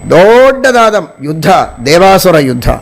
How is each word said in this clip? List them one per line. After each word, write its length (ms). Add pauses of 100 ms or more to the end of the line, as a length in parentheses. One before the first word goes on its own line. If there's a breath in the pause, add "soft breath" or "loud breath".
ದೊಡ್ಡದಾದ 840 (260)
ಯುದ್ಧ, 240 (400)
ದೇವಾಸುರ 520
ಯುದ್ಧ 320 (120)